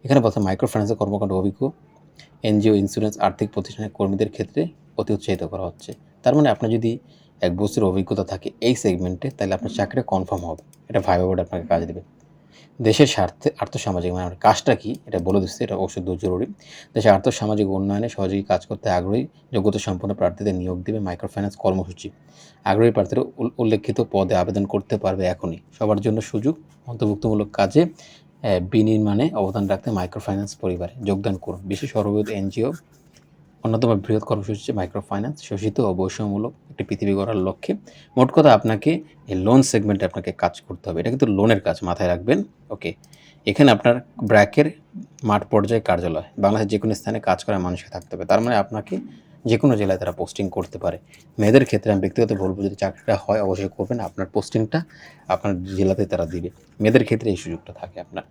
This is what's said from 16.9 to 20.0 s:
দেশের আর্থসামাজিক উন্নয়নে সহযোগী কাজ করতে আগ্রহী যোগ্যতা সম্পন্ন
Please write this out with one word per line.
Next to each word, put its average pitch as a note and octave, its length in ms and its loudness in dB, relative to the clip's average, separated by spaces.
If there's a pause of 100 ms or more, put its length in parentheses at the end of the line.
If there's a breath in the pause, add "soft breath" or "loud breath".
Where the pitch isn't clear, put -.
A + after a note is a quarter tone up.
দেশের A2+ 180 6
আর্থসামাজিক G#2+ 560 2
উন্নয়নে G2+ 400 0
সহযোগী G2 340 -4
কাজ F#2 240 -2
করতে G#2+ 240 -6
আগ্রহী F#2+ 360 -2 (260 soft breath)
যোগ্যতা G#2 260 0
সম্পন্ন G2+ 360 -4